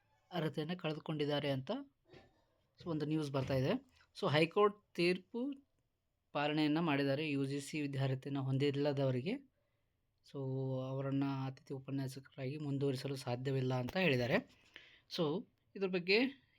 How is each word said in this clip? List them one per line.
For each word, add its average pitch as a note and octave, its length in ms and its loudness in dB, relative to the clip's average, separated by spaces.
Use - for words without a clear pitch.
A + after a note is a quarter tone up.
ಅರ್ಹತೆಯನ್ನ D#3 420 -2
ಕಳೆದುಕೊಂಡಿದ್ದಾರೆ D3 760 -2
ಅಂತ, C3+ 200 -2
so, F3+ 60 -8
ಒಂದು D3+ 160 0
ನ್ಯೂಸ್ D3+ 260 0
ಬರ್ತಾ C3+ 220 0
ಇದೆ. C#3+ 400 0
So, F#3+ 100 2
ಹೈಕೋರ್ಟ್ E3+ 680 2
ತೀರ್ಪು A#3 720 -2
ಪಾಲನೆಯನ್ನ D3+ 480 2
ಮಾಡಿದ್ದಾರೆ. C#3+ 520 2
ಯು C#3 140 2
ಜಿ C#3 140 -2
ಸಿ D3 220 -4
ವಿದ್ಯಾರ್ಹತೆಯನ್ನ C#3 580 -2
ಹೊಂದಿಲ್ಲದವರಿಗೆ, C#3 1160 0
so, D3 40 -8
ಅವರನ್ನ C#3 360 0
ಅತಿಥಿ C3 280 -10
ಉಪನ್ಯಾಸಕರಾಗಿ C3+ 840 -6
ಮುಂದುವರಿಸಲು C#3 580 -2
ಸಾಧ್ಯವಿಲ್ಲ C3 580 -2
ಅಂತ B2+ 240 -2
ಹೇಳಿದ್ದಾರೆ. D3 540 2
So, E3+ 280 0
ಇದ್ರ G3 120 -2
ಬಗ್ಗೆ F#3+ 600 2